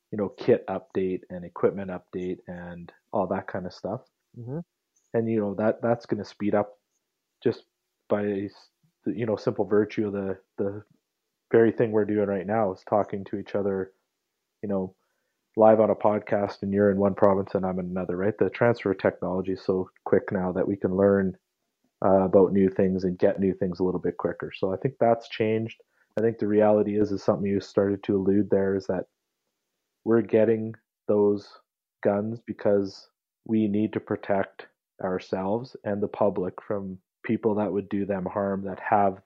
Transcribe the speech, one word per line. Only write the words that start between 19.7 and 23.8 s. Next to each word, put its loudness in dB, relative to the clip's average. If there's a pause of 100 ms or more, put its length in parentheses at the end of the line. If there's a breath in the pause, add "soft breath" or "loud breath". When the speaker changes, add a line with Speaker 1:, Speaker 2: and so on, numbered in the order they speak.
Speaker 1:
quick 0
now -2
that -2
we 0
can -2
learn, 4 (680)
uh, 6
about 6
new 4
things 0
and -2
get 2
new 0
things -4
a 0